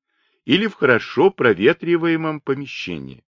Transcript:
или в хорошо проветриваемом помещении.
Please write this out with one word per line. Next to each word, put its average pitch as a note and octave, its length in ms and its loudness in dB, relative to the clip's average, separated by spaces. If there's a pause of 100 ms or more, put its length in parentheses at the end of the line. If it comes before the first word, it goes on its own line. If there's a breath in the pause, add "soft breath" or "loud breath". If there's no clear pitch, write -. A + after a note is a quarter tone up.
(460)
или G3 220 0
в G3 80 -12
хорошо C3+ 560 2
проветриваемом D#3+ 1080 0
помещении. E2+ 920 -10